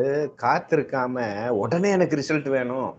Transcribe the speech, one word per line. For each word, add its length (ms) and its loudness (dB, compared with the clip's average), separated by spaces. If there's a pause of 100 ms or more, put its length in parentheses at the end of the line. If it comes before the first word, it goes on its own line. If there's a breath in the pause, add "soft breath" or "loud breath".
(420)
காத்திருக்காம, 1080 0
"உடனே 420 0
எனக்கு 260 2
ரிசல்ட் 320 -2
வேணும்" 500 -2